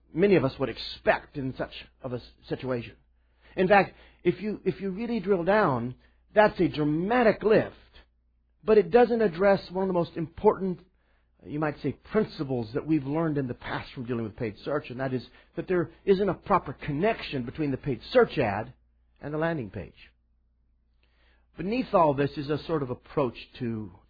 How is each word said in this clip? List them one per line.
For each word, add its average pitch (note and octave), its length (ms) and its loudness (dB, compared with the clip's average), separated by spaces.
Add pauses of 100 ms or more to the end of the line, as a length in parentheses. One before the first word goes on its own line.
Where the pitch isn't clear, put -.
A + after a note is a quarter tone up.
(140)
many F#3+ 220 4
of C3+ 80 6
us C3+ 160 -2
would C3+ 100 -2
expect - 680 -4
in C3 180 -6
such - 180 -8 (300)
of B2+ 80 -10
a B2 60 -6
s-, - 140 -16 (180)
situation. B2 460 -6 (600)
In F#3+ 140 2
fact, G3 260 4 (300)
if F3 160 0
you, G3+ 240 -6
if - 160 -2
you G3 100 -6
really A#3 300 -4
drill F3 240 0
down, C#3+ 500 2 (400)
that's G#3 240 6
a E3+ 80 4
dramatic E3+ 760 2
lift, G3+ 320 4 (880)
but G#3+ 140 6
it F3 140 6
doesn't A#3 320 6
address F#3+ 480 2
one F#3 100 -4
of F#3+ 60 0
the F#3 60 0
most E3+ 220 -2
important, F3+ 640 0 (640)
you A#2 140 -8
might D3+ 240 -4
say, C3 120 -2 (180)
principles C3 640 -2
that C#3+ 100 -4
we've D3 220 0
learned D3+ 320 -2
in C3 80 -4
the A#2+ 80 -8
past - 360 -10
from B2+ 140 -12
dealing A#2 180 -4
with G#2+ 120 -8
paid A2 280 -6
search, C#3+ 280 -6
and A#2+ 80 -10
that C3 140 -4
is A#2+ 140 -6 (280)
that E3 120 -8
there F3+ 220 0 (160)
isn't G3 240 4
a D#3+ 60 -2
proper E3+ 380 0
connection D3+ 680 -4
between C#3 300 -4
the B2+ 60 -2
paid B2+ 220 -6 (140)
search A#3 240 4
ad A2+ 340 -2 (480)
and D3 140 -10
the D#3 60 -4
landing D#3 320 -4
page. - 240 -12 (1600)
Beneath G#3 360 -4
all D#3+ 200 6
this C#3 240 -2
is D3 140 -6
a D3 140 -4
sort D#3 180 -2
of B2+ 80 -6
approach B2 440 -4 (220)
to, A2 340 -6 (180)